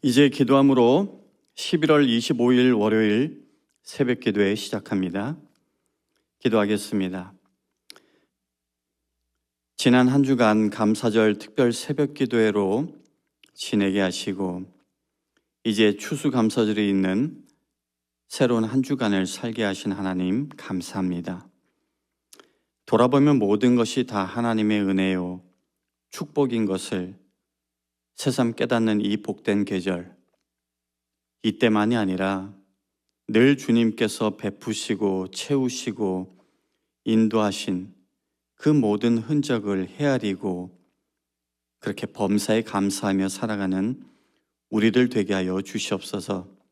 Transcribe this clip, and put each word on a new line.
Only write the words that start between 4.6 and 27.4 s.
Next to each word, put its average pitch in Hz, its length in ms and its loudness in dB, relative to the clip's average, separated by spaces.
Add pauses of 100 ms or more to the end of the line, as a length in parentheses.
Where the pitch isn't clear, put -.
기도하겠습니다. 101 920 -2 (2500)
지난 127 300 6
한 139 140 4
주간 110 460 2
감사절 107 680 2
특별 120 340 0
새벽 143 400 -4
기도회로 110 840 0 (600)
지내게 98 460 0
하시고 92 680 -4 (920)
이제 107 320 4
추수감사절이 110 960 0
있는 95 560 -2 (840)
새로운 120 360 0
한 127 180 -2
주간을 110 420 -2
살게 110 400 -6
하신 98 280 -4
하나님 95 680 -4
감사합니다. 90 880 -6 (1400)
돌아보면 135 540 4
모든 107 380 2
것이 117 280 0
다 104 200 -4
하나님의 107 580 0
은혜요, 95 600 -2 (680)
축복인 120 560 -2
것을 95 520 -6 (960)